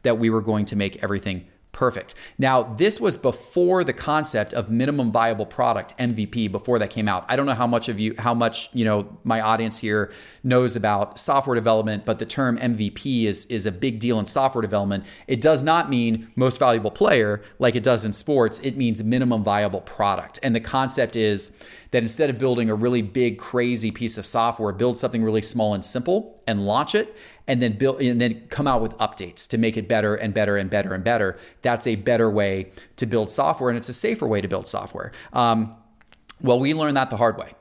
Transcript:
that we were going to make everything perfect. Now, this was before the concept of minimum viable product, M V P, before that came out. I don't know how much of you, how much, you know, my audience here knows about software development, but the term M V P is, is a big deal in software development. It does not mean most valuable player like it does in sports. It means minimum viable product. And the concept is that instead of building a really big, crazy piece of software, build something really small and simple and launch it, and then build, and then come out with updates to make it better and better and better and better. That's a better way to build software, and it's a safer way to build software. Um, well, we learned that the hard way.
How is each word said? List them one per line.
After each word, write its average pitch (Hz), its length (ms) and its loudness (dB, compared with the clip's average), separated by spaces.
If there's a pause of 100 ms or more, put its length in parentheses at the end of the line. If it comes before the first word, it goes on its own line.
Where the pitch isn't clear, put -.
that 117 140 2
we 113 120 2
were 110 120 2
going 107 240 0
to 104 100 -6
make 98 280 -2
everything 95 420 -4 (280)
perfect. 117 400 -2 (240)
Now, 131 240 4
this 113 380 0
was 202 180 0
before 180 640 0
the 135 100 0
concept 147 600 -2
of 104 160 -4
minimum 127 420 0
viable 113 360 0
product, 117 500 -2
M 120 160 0
V 107 140 -2
P, 113 200 -2
before 104 300 0
that 104 140 0
came 107 180 -2
out. 92 180 -2
I 123 80 0
don't 139 120 0
know 127 80 0
how 120 100 0
much 120 240 0
of 104 100 -6
you, 107 200 -2
how 117 160 0
much, 117 380 -2
you 117 120 0
know, 104 380 0
my 110 180 0
audience 110 380 0
here 104 320 -2 (320)
knows 127 320 4
about 104 420 0
software 135 380 2
development, 110 500 2
but 113 140 -2
the 110 80 -6
term 123 340 0
M 120 140 0
V 104 160 -2
P 123 340 -2
is, 101 220 0
is 107 180 -4
a 104 60 -2
big 113 280 -2
deal 117 200 0
in 101 60 -2
software 131 360 0
development. 101 420 -2 (220)
It 123 160 -2
does 151 220 4
not 160 260 2
mean 117 460 0
most 127 240 2
valuable 113 320 2
player 107 500 2 (160)
like 120 180 2
it 120 60 0
does 113 240 2
in 104 80 -2
sports. 123 460 2
It 135 180 -6
means 113 260 0
minimum 120 400 0
viable 101 380 0
product. - 600 -2
And 120 120 2
the 117 60 0
concept 127 540 -2
is 107 420 0 (320)
that 120 140 2
instead 143 260 2
of 117 100 -4
building 120 300 2
a 107 60 2
really 120 280 2
big, 113 340 0
crazy 120 540 -2
piece 110 260 -4
of 101 80 -10
software, 113 480 0
build 117 240 0
something 117 260 -2
really 110 200 2
small 107 300 0
and 98 120 -2
simple 180 640 -2
and 101 180 -2
launch 127 300 0
it, 214 200 -2 (300)
and 123 160 0
then 113 160 0
build, 135 240 0
and 123 180 2
then 117 280 -2
come 143 200 -2
out 127 140 2
with 110 160 -4
updates - 520 -4
to 117 80 0
make 113 200 2
it 98 100 -6
better 107 280 2
and 107 180 -4
better 104 240 2
and 95 120 -2
better 98 240 0
and 92 100 -6
better. 113 340 0 (240)
That's 117 240 0
a 113 100 0
better 113 360 2
way 98 400 0 (240)
to 127 100 -4
build 110 240 0
software, 139 400 0
and 120 80 -2
it's 117 120 -4
a 120 40 -2
safer 226 320 -2
way 107 160 0
to 98 60 -6
build 92 180 -4
software. - 460 -6 (220)
Um, 113 420 2 (640)
well, 123 180 4
we 147 140 2
learned 151 240 0
that 131 140 0
the 113 60 -4
hard 117 200 2
way. - 240 -12